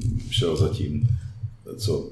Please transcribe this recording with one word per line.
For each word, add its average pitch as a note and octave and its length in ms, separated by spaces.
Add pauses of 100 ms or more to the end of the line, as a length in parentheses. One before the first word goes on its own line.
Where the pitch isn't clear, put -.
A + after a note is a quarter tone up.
(300)
šel D#2+ 260
za - 120
tím, - 400 (680)
co. - 360